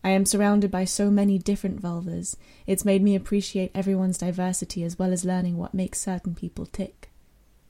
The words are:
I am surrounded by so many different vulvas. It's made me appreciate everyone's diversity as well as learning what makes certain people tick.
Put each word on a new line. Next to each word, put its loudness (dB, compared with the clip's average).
I 2
am 4
surrounded 4
by 0
so 2
many 4
different -2
vulvas. -6
It's 0
made 6
me 6
appreciate -2
everyone's 0
diversity -4
as -6
well 0
as -2
learning 0
what -6
makes -4
certain -4
people -8
tick. -10